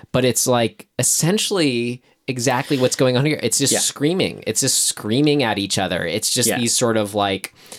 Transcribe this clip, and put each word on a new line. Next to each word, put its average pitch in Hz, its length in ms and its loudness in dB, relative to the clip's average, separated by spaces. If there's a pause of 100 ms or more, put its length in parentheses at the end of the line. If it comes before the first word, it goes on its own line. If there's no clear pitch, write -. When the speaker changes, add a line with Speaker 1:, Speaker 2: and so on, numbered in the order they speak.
(120)
Speaker 1:
But 123 140 0
it's, - 200 0
like, 120 420 0 (100)
essentially 135 1040 0 (260)
exactly 131 500 -2
what's 127 180 2
going 127 200 4
on 135 100 2
here. 151 160 0
It's - 160 0
just 135 140 2
Speaker 2:
Yeah. 104 60 2
Speaker 1:
screaming. 147 680 -2
It's - 140 -2
just - 240 0
screaming 143 580 2
at 107 160 0
each 101 200 -2
other. 87 260 0
It's - 280 -2
just 117 160 0
Speaker 2:
Yeah. 104 100 2
Speaker 1:
these 117 160 0
sort 117 220 2
of, 104 180 -2
like, 98 400 -2 (240)